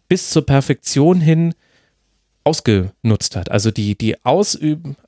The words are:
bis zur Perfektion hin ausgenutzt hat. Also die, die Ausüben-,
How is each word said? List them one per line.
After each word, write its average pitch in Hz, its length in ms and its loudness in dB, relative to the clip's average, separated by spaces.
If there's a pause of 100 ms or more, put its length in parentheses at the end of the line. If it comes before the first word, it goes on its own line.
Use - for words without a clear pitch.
bis - 220 -2
zur 156 160 0
Perfektion 139 720 2
hin 165 320 2 (920)
ausgenutzt 107 920 0
hat. 92 140 -6
Also 104 200 0
die, 104 260 -4
die 110 280 -2
Ausüben-, 151 720 -2 (120)